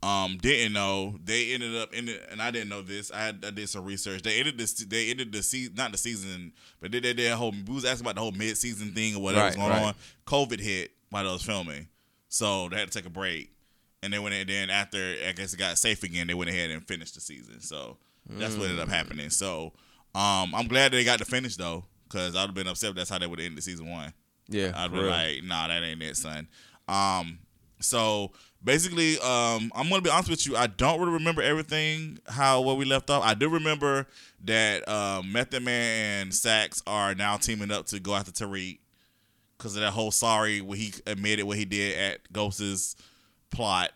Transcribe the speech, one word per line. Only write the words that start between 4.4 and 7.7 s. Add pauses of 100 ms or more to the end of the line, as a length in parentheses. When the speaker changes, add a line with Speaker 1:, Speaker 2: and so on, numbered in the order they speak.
Speaker 1:
this,
they
ended
the
se-,
not
the
season, (300)
but
they,
they,
they
whole, (140)
we